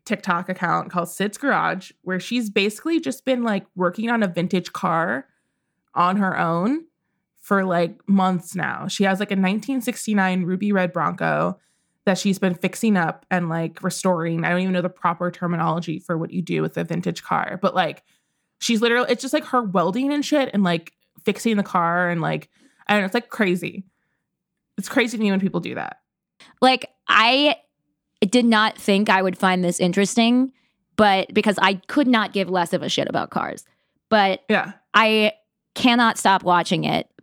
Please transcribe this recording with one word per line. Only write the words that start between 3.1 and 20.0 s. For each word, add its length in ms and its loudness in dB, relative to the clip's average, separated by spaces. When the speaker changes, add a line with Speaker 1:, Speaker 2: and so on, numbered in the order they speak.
Speaker 1:
been, 180 0
like, 220 -2
working 340 -2
on 140 0
a 40 0
vintage 440 -2
car 540 -2
on 220 2
her 240 0
own 460 0
for, 240 0
like, 420 -2
months 480 2
now. 320 -4
She 160 -2
has, 160 2
like, 120 -4
a 40 -2
nineteen 460 -2
sixty-nine 600 0
ruby 280 -2
red 220 0
Bronco 680 -2
that 120 2
she's 220 0
been 160 0
fixing 400 0
up 340 -2
and, 200 -2
like, 340 -6
restoring. 640 -2
I 40 0
don't 120 0
even 120 -2
know 80 0
the 80 -4
proper 400 -2
terminology 680 -4
for 180 -6
what 140 -6
you 100 -4
do 200 -2
with 160 -4
a 80 -4
vintage 360 -6
car, 400 -4
but, 140 0
like, 280 -2
she's 220 0
literally, 300 2
it's 100 0
just, 120 -6
like, 140 -2
her 140 0
welding 520 0